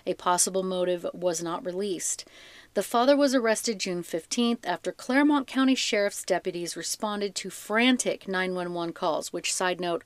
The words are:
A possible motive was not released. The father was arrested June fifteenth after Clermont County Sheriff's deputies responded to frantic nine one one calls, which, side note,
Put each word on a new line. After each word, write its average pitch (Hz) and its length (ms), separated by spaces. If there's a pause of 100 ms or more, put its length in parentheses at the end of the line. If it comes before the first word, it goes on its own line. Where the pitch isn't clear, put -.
A 185 80
possible 180 480
motive 180 500
was 175 300
not 170 220
released. 180 600 (500)
The 196 100
father 254 320
was 277 180
arrested 226 460
June 175 220
fifteenth 233 640
after 180 280
Clermont 285 540
County 262 280
Sheriff's 202 480
deputies 170 540
responded 208 580
to - 160
frantic 233 800
nine 185 260
one 175 180
one 170 200
calls, 156 380
which, - 220
side 180 260
note, 175 280